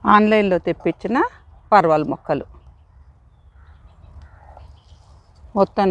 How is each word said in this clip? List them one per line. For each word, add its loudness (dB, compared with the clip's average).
ఆన్లైన్లో 2
తెప్పించిన -6
పర్వాల 2
మొక్కలు. -8
మొత్తం -2